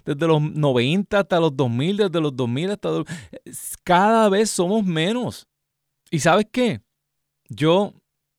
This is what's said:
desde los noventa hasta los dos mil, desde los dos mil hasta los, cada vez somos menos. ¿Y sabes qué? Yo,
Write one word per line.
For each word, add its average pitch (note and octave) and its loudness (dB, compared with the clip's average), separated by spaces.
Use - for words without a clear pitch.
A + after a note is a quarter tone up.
desde D3+ -4
los D#3 4
noventa D3+ 0
hasta F#3 0
los D#3+ 2
dos C3 0
mil, D3+ -2
desde F3+ 0
los D3 -2
dos A#2+ -2
mil D#3+ -4
hasta G3+ -6
los, D#3+ -2
cada G#3+ 4
vez G#3 2
somos G3 0
menos. F3+ -4
¿Y E3 -2
sabes F3 4
qué? A3+ -2
Yo, E3 0